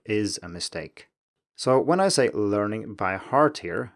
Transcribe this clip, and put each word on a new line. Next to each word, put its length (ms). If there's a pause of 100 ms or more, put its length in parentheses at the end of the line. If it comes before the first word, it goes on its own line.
is 380
a 60
mistake. 580 (500)
So 240
when 180
I 80
say 260
learning 640
by 220
heart 420
here, 380